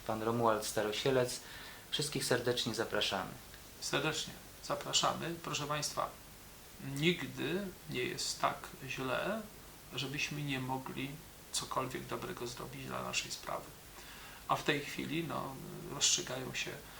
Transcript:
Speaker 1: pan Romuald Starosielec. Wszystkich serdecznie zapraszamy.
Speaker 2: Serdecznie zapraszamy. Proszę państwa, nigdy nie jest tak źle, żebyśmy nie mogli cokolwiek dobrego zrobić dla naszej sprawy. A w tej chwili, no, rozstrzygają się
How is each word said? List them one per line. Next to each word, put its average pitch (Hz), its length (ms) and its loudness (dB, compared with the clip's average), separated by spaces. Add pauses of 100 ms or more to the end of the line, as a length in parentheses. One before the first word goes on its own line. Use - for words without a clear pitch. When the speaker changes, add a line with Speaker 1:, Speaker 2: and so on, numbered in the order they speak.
Speaker 1:
pan 110 160 0
Romuald 113 440 6
Starosielec. 123 720 4 (500)
Wszystkich - 340 0
serdecznie 120 500 4
zapraszamy. 104 560 2 (500)
Speaker 2:
Serdecznie 151 520 2 (320)
zapraszamy. 143 800 2
Proszę 143 240 -2
państwa, - 440 0 (840)
nigdy 156 680 2 (240)
nie 127 140 0
jest - 360 -2
tak - 180 4 (300)
źle, 135 540 0 (520)
żebyśmy 143 480 -2
nie 139 180 0
mogli 131 500 -2 (420)
cokolwiek 127 540 0
dobrego 120 400 -4
zrobić 131 400 -6
dla 127 160 -2
naszej 123 280 0
sprawy. - 360 -4 (840)
A - 80 6
w - 80 -4
tej 147 160 6
chwili, 143 440 -2
no, - 300 -2 (400)
rozstrzygają 127 600 4
się - 160 -2 (300)